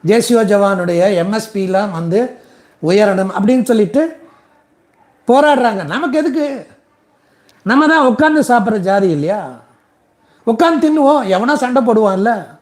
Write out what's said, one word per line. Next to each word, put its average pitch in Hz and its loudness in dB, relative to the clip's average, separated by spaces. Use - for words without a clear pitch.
ஜே 214 4
சி 240 0
ஓ - 2
ஜவானுடைய 185 0
எம் 202 -4
எஸ் 214 -10
பிலாம் 190 -4
வந்து 170 -2
உயரணும் 190 0
அப்படின்னு 226 0
சொல்லிட்டு 220 0
போராடுறாங்க. 254 2
நமக்கு 294 -4
எதுக்கு? 294 -4
நம்ம 269 2
தான் 294 4
உட்கார்ந்து 302 2
சாப்பிட்ற 220 0
ஜாதி 196 0
இல்லையா? 175 -4
உட்கார்ந்து 330 0
தின்னுவோம், 294 2
எவனா 240 0
சண்டை 247 0
போடுவான்ல. 214 0